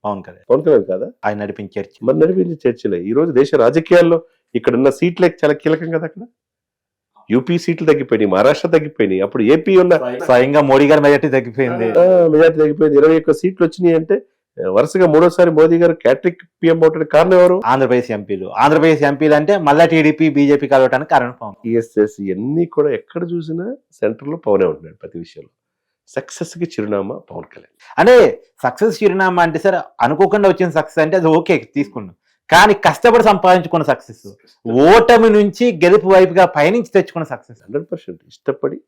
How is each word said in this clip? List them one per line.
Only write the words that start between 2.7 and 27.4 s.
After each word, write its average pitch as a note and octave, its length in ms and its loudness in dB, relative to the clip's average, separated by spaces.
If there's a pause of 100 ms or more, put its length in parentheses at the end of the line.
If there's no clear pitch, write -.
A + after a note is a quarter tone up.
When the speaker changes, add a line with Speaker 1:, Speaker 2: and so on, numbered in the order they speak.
Speaker 2:
ఈ A2 40 -4
రోజు D#3 180 -2 (100)
దేశ C#3+ 100 0 (140)
రాజకీయాల్లో E3 540 2 (360)
ఇక్కడున్న B2 340 0 (100)
సీట్లే F3 280 0 (160)
చాలా D3 180 0
కీలకం D#3+ 300 -4
కదా E3 180 -6
అక్కడ. F#3 140 -20 (1040)
యూపీ B2+ 340 -2
సీట్లు E3+ 240 -6
తగ్గిపోయినాయి, A#2+ 440 -2
మహారాష్ట్ర A2 420 0
తగ్గిపోయినాయి, A#2 520 -2
అప్పుడు A2+ 180 -6 (100)
ఏపీ D#3+ 200 0 (100)
ఉన్న F3+ 100 2 (320)
Speaker 1:
స్వయంగా C3 440 2
మోడీ C3+ 180 4
గారి D3+ 180 2
మెజారిటీ C#3+ 300 2
తగ్గిపోయింది. A#2 520 -4 (120)
Speaker 2:
ఆ, F3 40 4 (300)
మెజారిటీ D#3+ 260 2
తగ్గిపోయింది. D3+ 400 0
ఇరవై D#3 200 4
ఒక్క D#3 200 -2
సీట్లు F#3 280 -4
వచ్చినాయి E3+ 320 -2
అంటే, D#3+ 160 -2 (420)
వరుసగా C3 560 -2
మూడోసారి E3+ 380 2
మోదీ D#3+ 260 2
గారు E3+ 160 2 (120)
హ్యాట్రిక్ C3+ 380 -2 (180)
పీఎం E3 220 0
అవడానికి D#3 320 0
కారణం F3 240 4
ఎవరు? F3+ 160 4 (160)
Speaker 1:
ఆంధ్రప్రదేశ్ B2 460 -2
ఎంపీలు. G2 300 -10 (160)
ఆంధ్రప్రదేశ్ D#3 400 2
ఎంపీలు D3 360 0
అంటే D#3 140 -2 (140)
మళ్ళా D3+ 260 4
టీడీపీ, D#3 320 0 (100)
బీజేపీ C#3+ 380 2
కలవటానికి C3 400 0
కారణం B2 280 -2
పవన్. G#2 140 -16 (240)
Speaker 2:
ఎస్, A2+ 120 -8 (120)
ఎస్. G#2+ 120 -4 (100)
ఇవన్నీ B2 400 -6 (100)
కూడా D3 240 -2
ఎక్కడ - 240 -12 (100)
చూసినా E3+ 320 -10 (340)
సెంటర్ A2+ 340 -8
లో E3 120 -12
పవనే G2 260 0
ఉంటున్నాడు D#2 300 -18
ప్రతి - 220 -20
విషయంలో. - 280 -20 (580)
సక్సెస్ - 520 -12
కి E3+ 120 -8
చిరునామా G#2 420 -8 (140)
పవన్ E2+ 240 -18